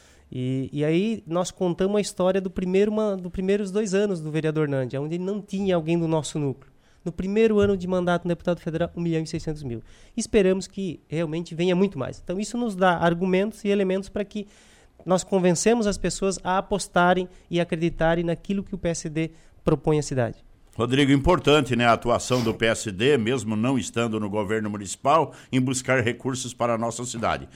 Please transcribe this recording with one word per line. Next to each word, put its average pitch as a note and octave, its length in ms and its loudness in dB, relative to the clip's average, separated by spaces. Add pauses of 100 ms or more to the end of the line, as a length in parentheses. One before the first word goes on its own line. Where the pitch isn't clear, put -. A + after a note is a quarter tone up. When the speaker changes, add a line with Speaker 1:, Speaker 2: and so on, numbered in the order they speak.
(320)
Speaker 1:
E, C3 420 -4
e D3 100 -2
aí F#3 440 0
nós F3 240 -2
contamos F#3+ 460 0
a G#3 40 2
história F#3+ 400 0
do F#3 80 -4
primeiro F#3+ 420 2
ma-, G#3+ 240 0
dos F3+ 160 -8
primeiros G3 380 0
dois G3+ 240 -2
anos G3 260 2
do D#3 120 -8
vereador D#3 360 0
Nandi, C3 300 -2
onde D3+ 180 -4
ele F3+ 80 -4
não G3+ 160 -4
tinha F#3+ 360 -2
alguém E3+ 240 2
do E3 80 0
nosso D#3 320 -2
núcleo. C#3 320 -6 (340)
No F3 60 -8
primeiro G#3 480 2
ano G3+ 180 4
de F3+ 100 -6
mandato F3+ 380 0
no F3+ 40 -2
deputado E3+ 300 -2
federal, E3 340 -4
um - 60 -10
milhão E3 240 0
e D#3 40 -10
seiscentos D#3 360 -8
mil. A#2 180 -8 (360)
Esperamos F#3+ 500 2
que F#3+ 400 -8
realmente E3 480 -6
venha F3+ 180 2
muito F#3+ 240 2
mais. - 240 -8
Então F3+ 160 -6
isso G#3+ 200 -6
nos A#3+ 180 -2
dá F3+ 220 4
argumentos F#3 640 0
e G3+ 60 0
elementos G3 400 0
para G#3 160 -6
que G3+ 220 -10 (580)
nós F3 180 2
convencemos G3 640 2
as G3+ 100 -2
pessoas F#3 460 -2
a F#3 140 0
apostarem F#3 720 2 (200)
e E3+ 120 0
acreditarem E3+ 640 0
naquilo E3+ 380 -4
que G3 120 -12
o - 20 -6
P F3 120 -4
S E3 200 -6
D D#3+ 220 -4 (320)
propõe D3+ 360 2
à - 20 -2
cidade. B2 420 -4 (320)
Speaker 2:
Rodrigo, C3 360 4
importante, C#3+ 640 4
né, A#2+ 100 2
a A#2 80 8
atuação A#2+ 500 0
do A2+ 100 0
P A2 120 -2
S A2 260 0
D, B2 260 2
mesmo A2 380 -2
não B2 240 0
estando A#2 400 -2
no G#2 100 -6
governo G#2+ 400 -2
municipal, B2 640 0 (180)
em C3 100 2
buscar B2+ 420 0
recursos B2 500 -4
para A#2+ 200 -2
a A2+ 40 -2
nossa A#2 280 -4
cidade. F2+ 500 -4